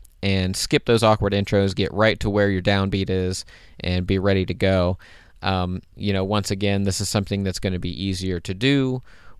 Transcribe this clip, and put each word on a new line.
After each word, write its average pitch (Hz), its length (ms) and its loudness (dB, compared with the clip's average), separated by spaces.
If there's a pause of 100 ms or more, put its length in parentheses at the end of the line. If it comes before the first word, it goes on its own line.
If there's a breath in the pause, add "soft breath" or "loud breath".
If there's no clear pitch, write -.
(220 soft breath)
and 95 340 0
skip - 300 0
those 113 160 4
awkward 104 320 4
intros, 98 400 2
get 95 180 -2
right 107 260 2
to 107 120 -2
where 101 180 2
your 95 140 0
downbeat 98 480 0
is, 92 340 -2 (360 loud breath)
and 90 260 -2
be 95 120 2
ready 95 280 2
to 90 80 -4
go. 92 420 2 (460 loud breath)
Um, 92 400 -2 (140)
you 101 180 -2
know, 95 100 0
once 104 260 -2
again, 101 340 0
this 98 140 0
is 101 100 -4
something 101 340 -2
that's 95 160 -4
gonna 92 200 -2
be 87 260 -6
easier 92 360 -4
to 95 140 -8
do 131 480 0 (380 soft breath)